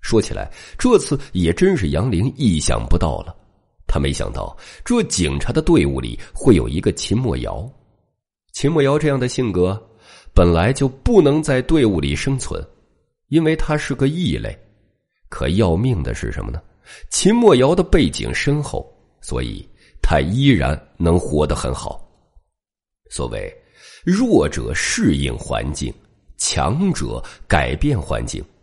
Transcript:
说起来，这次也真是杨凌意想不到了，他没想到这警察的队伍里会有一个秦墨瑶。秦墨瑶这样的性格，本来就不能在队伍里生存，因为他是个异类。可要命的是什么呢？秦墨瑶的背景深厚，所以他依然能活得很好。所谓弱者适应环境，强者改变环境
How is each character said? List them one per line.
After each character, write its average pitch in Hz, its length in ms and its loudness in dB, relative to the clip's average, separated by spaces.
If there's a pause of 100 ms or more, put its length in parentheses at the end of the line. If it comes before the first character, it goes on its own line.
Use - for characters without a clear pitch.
说 110 200 2
起 - 140 -4
来， 98 160 -10 (260)
这 247 220 4
次 - 180 0 (160)
也 85 200 2
真 185 240 2
是 95 140 -2
杨 90 200 0
凌 90 260 0
意 104 220 2
想 57 300 -2
不 87 100 6
到 65 220 -2
了， - 160 -16 (500)
他 - 140 0
没 69 120 -2
想 - 200 -6
到 - 240 -10 (280)
这 240 200 0
警 - 340 -2
察 - 140 -2
的 156 100 0
队 156 240 4
伍 67 140 -4
里 58 180 -8 (160)
会 113 220 4
有 60 120 0
一 82 120 -4
个 - 120 -2
秦 - 240 -4
墨 120 200 -2
瑶。 60 340 -8 (840)
秦 - 160 -2
墨 156 140 2
瑶 139 160 2
这 151 80 0
样 139 140 0
的 123 80 -2
性 120 240 -2
格， 90 280 0 (540)
本 87 180 6
来 87 200 2
就 135 160 0
不 202 340 4
能 147 180 4
在 131 220 0
队 143 240 2
伍 92 140 2
里 71 160 -2
生 135 200 -2
存， - 240 -8 (680)
因 160 160 2
为 160 100 2
他 156 240 0
是 147 160 -4
个 135 140 0
异 151 280 -2
类。 - 200 -8 (720)
可 - 220 -4
要 90 260 2
命 110 260 0
的 58 100 -4
是 57 200 -8
什 - 120 -8
么 50 60 -8
呢？ 58 100 -8 (480)
秦 - 240 2
墨 226 220 6
瑶 131 180 4
的 185 120 2
背 110 260 2
景 60 240 -6
深 147 280 -2
厚， - 220 -8 (360)
所 62 220 -6
以 52 260 -10 (320)
他 78 200 4
依 104 260 0
然 76 340 2 (160)
能 85 220 2
活 76 260 0
得 76 120 -2
很 65 180 -4
好。 - 340 -10 (1040)
所 - 160 -6
谓 50 260 -10 (520)
弱 185 440 4
者 - 240 -6
适 131 440 0
应 67 200 -2
环 58 360 -6
境， 62 200 -8 (460)
强 131 540 -2
者 60 300 -6 (260)
改 67 260 0
变 131 260 0
环 58 240 -6
境 - 180 -10 (200)